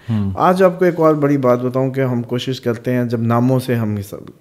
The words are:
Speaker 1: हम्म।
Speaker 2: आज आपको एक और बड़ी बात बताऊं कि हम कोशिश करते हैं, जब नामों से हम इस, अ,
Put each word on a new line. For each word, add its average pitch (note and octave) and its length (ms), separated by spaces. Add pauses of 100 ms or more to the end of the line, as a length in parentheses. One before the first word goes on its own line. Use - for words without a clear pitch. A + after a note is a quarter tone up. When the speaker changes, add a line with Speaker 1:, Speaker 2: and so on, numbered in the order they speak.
Speaker 1:
हम्म। G2+ 300
Speaker 2:
आज F3+ 240
आपको F3+ 240
एक E3+ 140
और D#3+ 160
बड़ी D3 220
बात B2 220
बताऊं B2+ 320
कि C3+ 100
हम B2+ 200
कोशिश B2+ 380
करते A#2+ 320
हैं, B2 160
जब A#2 160
नामों A#2+ 360
से B2 160
हम G#2+ 240
इस, G2 140
अ, - 60 (220)